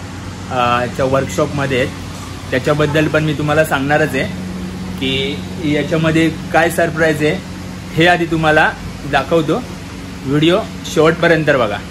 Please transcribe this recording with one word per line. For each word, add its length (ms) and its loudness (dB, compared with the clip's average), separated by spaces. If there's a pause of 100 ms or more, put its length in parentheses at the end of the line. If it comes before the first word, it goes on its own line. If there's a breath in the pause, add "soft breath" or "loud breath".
(520)
अ, 360 2 (100)
च्या 80 2
वर्कशॉपमध्ये 720 0
आहेत, 100 2 (640)
त्याच्याबद्दल 580 2
पण 160 2
मी 80 0
तुम्हाला 320 2
सांगणारच 500 0
आहे 100 -2 (760)
की 360 -2 (380)
याच्यामध्ये 560 2 (220)
काय 180 4
surprise 540 0
आहे 100 2 (600)
हे 120 4
आधी 180 4
तुम्हाला 480 4 (400)
दाखवतो, 500 2 (640)
Video 320 4 (280)
शेवटपर्यंत 600 4
बघा. 320 2 (120)